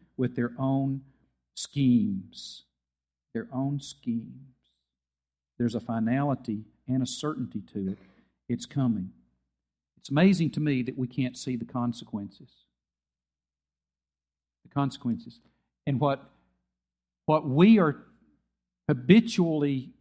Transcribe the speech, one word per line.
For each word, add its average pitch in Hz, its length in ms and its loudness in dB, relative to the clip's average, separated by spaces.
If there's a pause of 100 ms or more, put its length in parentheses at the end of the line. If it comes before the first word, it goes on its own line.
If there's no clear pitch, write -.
(160)
with 127 180 -2
their 120 240 -4
own 135 440 -2 (520)
schemes." 104 1080 -2 (680)
Their 117 200 -8
own 139 260 -4
schemes. - 760 -8 (1040)
There's 117 180 0
a 107 40 -4
finality 117 840 -2 (240)
and 131 120 0
a 127 60 0
certainty 127 540 -8 (120)
to 95 180 -4
it. 95 80 -8 (500)
It's 120 180 -4
coming. 113 460 -2 (840)
It's - 140 -20
amazing 165 420 4
to - 80 -4
me 135 220 0
that 123 160 -6
we 127 80 -2
can't 127 300 -4
see - 180 -6
the 120 100 -6
consequences. 117 840 -8 (2250)
The - 60 -20
consequences. - 680 -6 (480)
And 139 140 0
what, 139 280 0 (1000)
what 156 200 2
we 175 320 8
are 156 260 2 (840)
habitually 151 1120 4